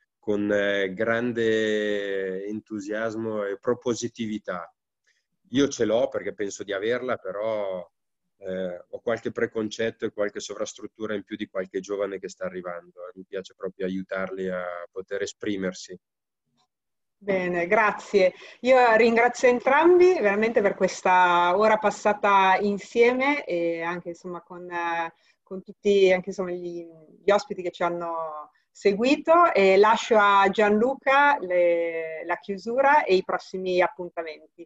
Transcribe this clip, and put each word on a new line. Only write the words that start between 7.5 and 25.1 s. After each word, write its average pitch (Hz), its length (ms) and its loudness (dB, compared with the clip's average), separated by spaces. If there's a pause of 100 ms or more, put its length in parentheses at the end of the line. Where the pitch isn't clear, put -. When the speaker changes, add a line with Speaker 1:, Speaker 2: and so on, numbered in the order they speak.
Speaker 1:
eh, 92 500 -8
ho 95 120 -14
qualche 113 320 -4
preconcetto 113 720 -6
e 107 80 -6
qualche 104 280 -6
sovrastruttura 104 720 -10
in 104 100 -8
più 107 120 -10
di 104 120 -10
qualche 95 320 -8
giovane 98 380 -6
che 95 100 -12
sta 92 160 -12
arrivando. 87 560 -12 (140)
Mi 95 100 -18
piace 95 320 -12
proprio 95 300 -10
aiutarli 95 600 -6
a 90 160 -6 (260)
poter 98 320 -10
esprimersi. 95 760 -8 (1300)
Speaker 2:
Bene, 180 400 -2
grazie. 202 680 2 (260)
Io 247 340 6
ringrazio 233 540 4
entrambi 330 640 6
veramente 220 500 2
per 196 140 0
questa 185 840 2
ora 220 180 4
passata 202 840 2
insieme 233 840 0
e 170 380 -2
anche, 175 280 -6
insomma, 175 320 -14
con, 175 280 -18
eh, 170 420 -6 (300)